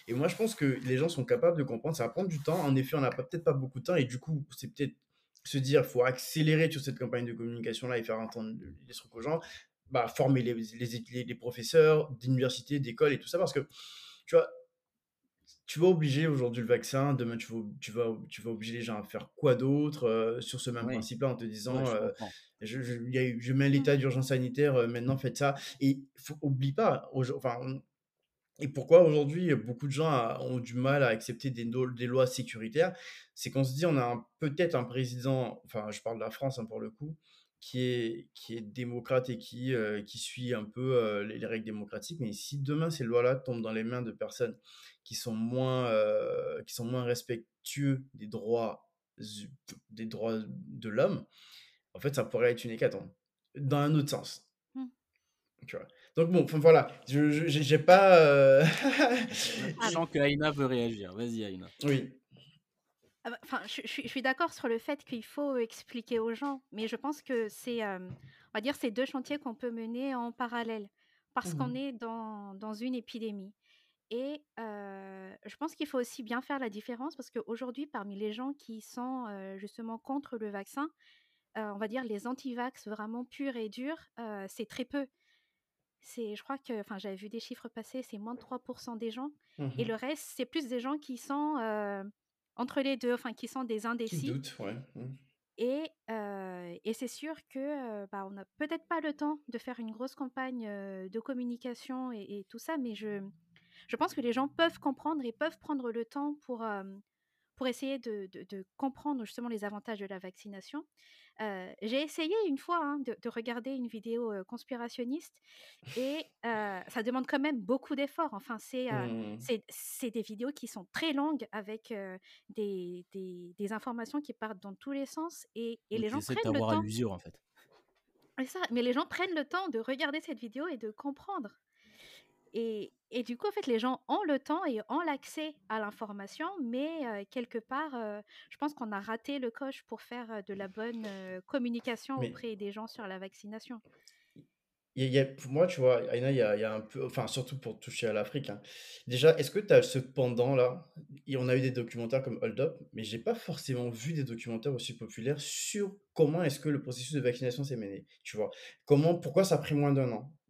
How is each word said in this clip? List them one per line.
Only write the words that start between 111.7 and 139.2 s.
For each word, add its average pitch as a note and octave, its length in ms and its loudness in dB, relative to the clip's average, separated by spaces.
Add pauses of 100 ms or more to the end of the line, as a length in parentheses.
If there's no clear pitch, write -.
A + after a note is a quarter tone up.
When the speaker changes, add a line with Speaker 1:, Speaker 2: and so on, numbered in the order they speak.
Speaker 3:
j'ai A#3+ 200 0
essayé D#4+ 320 -4 (140)
une C4+ 100 0
fois, F4 260 -2
hein, C#4+ 160 -2
de, B3 200 -6
de - 80 -8
regarder A#3 440 -6
une B3 160 -4
vidéo, A3+ 440 -4
heu, F#3+ 120 -6
conspirationniste A#3+ 960 -8 (540)
et C#4+ 300 -2
Speaker 1:
<laughs> - 220 -20
Speaker 3:
heu, G#3 420 -4
ça A#3+ 140 -4
demande B3+ 240 0
quand - 140 0
même C#4 200 0
beaucoup B3+ 340 -2
d'efforts. C#4 400 -2
Enfin, G#3 240 -8
c'est, B3+ 340 -4
heu, A#3 180 -2
Speaker 1:
Mmh A3+ 120 -6
mh. G#3+ 160 -10
Speaker 3:
c'est, G#3 300 -4
c'est - 420 -8
des A3 120 -4
vidéos A3 300 -6
qui C4+ 140 -12
sont F#3+ 260 -12
très D#4+ 200 -2
longues C#4 400 0
avec, G#3+ 400 -10
heu, G3 260 -8 (300)
des, F#3 640 -6
des, F3+ 460 -10
des G3+ 140 -2
informations A#3 480 -4
qui - 120 -6
partent G#3+ 280 -8
dans G3 140 -12
tous C4+ 180 -10
les C#4 140 -2
sens D#4+ 480 -8
et, A#3 260 -6 (100)
et A4 80 -2
Speaker 2:
Oui, A3+ 40 0
Speaker 3:
les G#3+ 60 0
Speaker 2:
qui G#3+ 100 -2
Speaker 3:
gens - 20 -4
Speaker 2:
essaient - 160 -4
de - 40 0
Speaker 3:
prennent - 120 2
le C#4 100 2
Speaker 2:
t'avoir A2 80 2
à - 40 4
Speaker 3:
temps. - 20 4
Speaker 2:
l'usure, G#2+ 360 0
en F2+ 60 -8
fait. - 220 -20 (960)
Speaker 3:
C'est C4 80 -4
ça, F#4 140 -8 (100)
mais A#3+ 120 2
les B3 100 2
gens C#4 140 0
prennent F#4 280 -2
le D4 100 0
temps F#4 240 -4
de A3+ 100 -2
regarder C#4 420 -2
cette C#4+ 180 -8
vidéo B3 300 -8
et D4+ 80 -6
de A3 140 -8
comprendre. - 680 -8 (960)
Et, A3 380 -4 (180)
et B3 120 -2
du A#3+ 140 -6
coup, G#4 120 -2
en G4+ 40 -2
fait, G#4 140 -4
les A#3 120 4
gens B3+ 300 -2
ont G4 160 0
le D4 140 2
temps D#4+ 280 -2
et A3+ 140 -2 (100)
ont C#4+ 100 0
l'accès D#4 540 -4 (140)
à A3 120 -2
l'information, G#3 680 -6 (140)
mais B3 600 -4
heu, - 80 -12
quelque A#3+ 280 -6
part, C#4 360 -6
heu, G#3+ 280 -6 (280)
je - 80 -20
pense D4 160 -2
qu'on A3 180 -8
a G3 80 -2
raté A3+ 380 -4